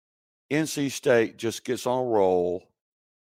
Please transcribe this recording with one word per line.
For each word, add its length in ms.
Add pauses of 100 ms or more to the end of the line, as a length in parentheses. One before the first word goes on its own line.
(500)
N 160
C 220
State 500
just 260
gets 220
on 180
a 20
roll 600 (600)